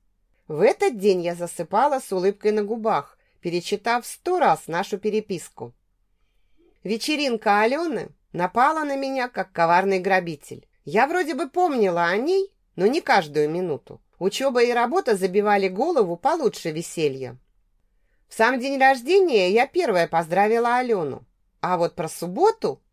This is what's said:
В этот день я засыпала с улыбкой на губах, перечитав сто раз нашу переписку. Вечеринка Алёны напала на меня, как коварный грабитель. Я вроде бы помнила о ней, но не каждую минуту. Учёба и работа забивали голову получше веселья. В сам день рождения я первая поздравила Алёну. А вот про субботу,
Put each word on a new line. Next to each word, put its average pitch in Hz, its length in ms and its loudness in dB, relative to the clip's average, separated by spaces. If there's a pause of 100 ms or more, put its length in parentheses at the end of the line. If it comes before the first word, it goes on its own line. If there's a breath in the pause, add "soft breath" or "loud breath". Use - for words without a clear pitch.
(480)
В 156 140 -4
этот 277 380 2
день 185 220 2
я 170 120 -2
засыпала 190 680 -2
с - 120 -12
улыбкой 202 400 0
на 214 120 0
губах, 214 540 -4 (240)
перечитав 208 640 -4
сто - 340 -4
раз 196 280 2
нашу 180 320 -4
переписку. 208 760 -6 (1080)
Вечеринка 226 800 0
Алёны 262 480 -2 (220)
напала 254 520 0
на 285 120 -4
меня, 269 340 -4
как 190 220 -8
коварный 185 480 2
грабитель. 175 680 -4 (160)
Я 208 240 2
вроде 339 260 -2
бы 277 160 -6
помнила 220 560 0
о 180 120 2
ней, 370 360 -2 (220)
но 175 100 0
не 285 160 0
каждую 151 480 0
минуту. 165 500 -6 (200)
Учёба 240 440 0
и 240 80 4
работа 240 440 0
забивали 196 520 2
голову 208 500 0
получше 277 520 -2
веселья. 135 680 -4 (880)
В - 80 -20
сам 247 240 2
день 269 200 -2
рождения 262 680 4
я 233 160 4
первая 226 420 0
поздравила 214 680 2
Алёну. 190 480 -2 (340)
А 175 180 -2
вот 165 180 -2
про 160 120 -6
субботу, 190 720 -2 (120)